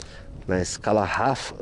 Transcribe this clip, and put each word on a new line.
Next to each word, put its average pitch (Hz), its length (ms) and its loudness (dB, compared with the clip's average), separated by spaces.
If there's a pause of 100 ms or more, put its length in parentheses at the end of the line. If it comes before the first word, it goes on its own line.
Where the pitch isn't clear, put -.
(460)
Na 92 140 4
escala 104 440 2
Rafa, 117 580 0